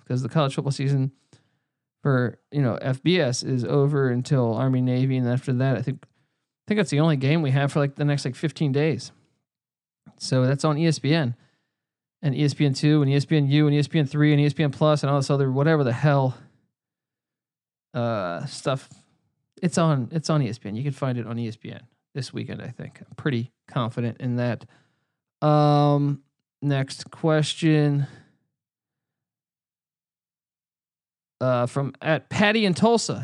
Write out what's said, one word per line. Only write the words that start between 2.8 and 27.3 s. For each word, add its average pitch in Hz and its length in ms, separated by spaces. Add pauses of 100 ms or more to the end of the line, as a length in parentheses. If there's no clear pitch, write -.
B 180 180
S 120 220
is 127 220
over 139 440
until 123 460
Army 131 260
Navy, 127 380
and 123 100
after 123 240
that, 127 240
I 104 60
think, - 240
I - 640
think 208 100
that's 170 120
the 147 100
only 160 160
game 139 260
we 143 80
have 139 200
for, 156 100
like, 139 160
the 151 80
next, 143 200
like, 127 100
fifteen 147 380
days. 143 400 (1040)
So 131 300
that's 139 180
on 151 140
E 165 80
S 156 120
P 139 160
N. 135 200 (840)
And 143 140
E 147 100
S 139 80
P 147 140
N 139 80
two 151 260
and 139 80
E 135 60
S 143 100
P 160 120
N 147 100
U 147 220
and 143 80
E - 20
S 143 80
P 165 140
N 143 60
three 151 260
and 143 80
E 147 60
S 147 60
P 160 120
N 139 80
Plus 151 320
and 139 60
all 143 80
this 139 120
other 135 220
whatever 143 320
the 120 80
hell, 135 440 (1600)
uh, 107 520
stuff. - 420 (720)
It's 180 160
on, 147 320
it's 160 180
on 151 140
E 120 60
S 110 100
P - 100
N. 101 60
You 113 80
can 143 100
find 131 240
it 117 120
on 117 100
E 117 80
S 110 100
P - 140
N 117 120 (320)
this 135 180
weekend, 110 280
I - 100
think. - 300
I'm - 140
pretty 123 380 (160)
confident 120 500
in 123 180
that. 120 280 (840)
Um, 147 800 (360)
next 135 520
question. 151 960 (3250)